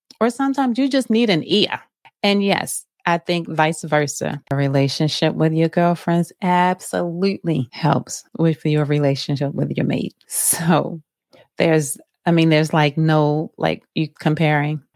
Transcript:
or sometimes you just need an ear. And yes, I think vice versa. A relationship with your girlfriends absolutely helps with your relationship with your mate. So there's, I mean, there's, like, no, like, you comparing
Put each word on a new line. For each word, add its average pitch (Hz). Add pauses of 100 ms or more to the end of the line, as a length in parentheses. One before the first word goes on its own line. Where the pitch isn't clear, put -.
(200)
or 226
sometimes 262
you 277
just 262
need 226
an 160
ear. - (420)
And 202
yes, - (200)
I 170
think 170
vice 160
versa. 151 (100)
A 139
relationship 139
with 160
your 160
girlfriends 170
absolutely 180
helps - (120)
with 165
your 151
relationship 143
with 143
your -
mate. - (140)
So 165 (560)
there's, 160 (280)
I 175
mean, 165
there's, 156
like, 151
no, 156
like, - (120)
you 156
comparing 151 (120)